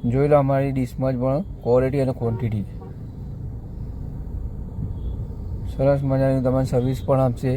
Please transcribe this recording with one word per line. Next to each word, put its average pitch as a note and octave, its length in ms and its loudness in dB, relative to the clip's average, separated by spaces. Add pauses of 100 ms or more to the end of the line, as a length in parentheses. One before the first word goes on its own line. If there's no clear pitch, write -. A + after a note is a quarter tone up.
(100)
જોઈ C#3 180 4
લો D3 100 8
અમારી C#3 340 4
ડિશમાં C3 400 0
જ B2+ 80 0
પણ C3 180 2 (240)
ક્વોલિટી B2+ 380 4
અને C3 120 2
ક્વોન્ટિટી. A2 540 -2 (3000)
સરસ C#3 320 2
મજાની C3+ 400 2
તમને B2+ 220 2
સર્વિસ B2+ 420 0
પણ C3+ 140 4
આપશે. B2+ 360 2